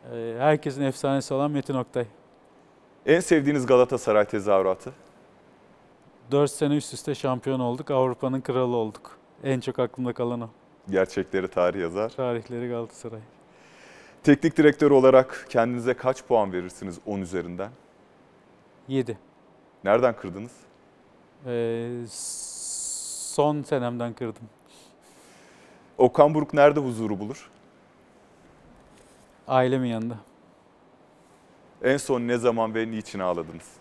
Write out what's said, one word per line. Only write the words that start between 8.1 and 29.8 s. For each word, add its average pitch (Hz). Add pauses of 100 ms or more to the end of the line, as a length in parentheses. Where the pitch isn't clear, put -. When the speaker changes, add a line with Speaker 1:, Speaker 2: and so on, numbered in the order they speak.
Speaker 1:
kralı 123
olduk. 110 (260)
En 131
çok -
aklımda 123
kalan 120
o. 113 (420)
Speaker 2:
Gerçekleri 95
tarih 90
yazar. 90
Speaker 1:
Tarihleri 120
Galatasaray. 117 (1000)
Speaker 2:
Teknik 151
direktör 147
olarak 131
kendinize 120
kaç 131
puan 104
verirsiniz 90
on 101
üzerinden? 87 (1160)
Speaker 1:
Yedi. 120 (680)
Speaker 2:
Nereden 113
kırdınız? 98 (920)
Speaker 1:
Ee, 117 (200)
son -
senemden 120
kırdım. 113 (1600)
Speaker 2:
Okan 147
Buruk 151
nerede 147
huzuru 113
bulur? 107 (2000)
Speaker 1:
Ailemin 127